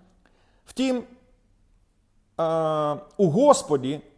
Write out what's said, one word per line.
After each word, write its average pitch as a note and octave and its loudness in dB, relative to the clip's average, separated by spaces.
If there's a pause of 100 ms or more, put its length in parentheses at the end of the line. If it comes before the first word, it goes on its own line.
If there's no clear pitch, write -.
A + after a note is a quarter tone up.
(680)
«Втім, B3+ -4 (1400)
е, D#3 -2 (200)
у F#3+ 2
Господі D3+ 2 (180)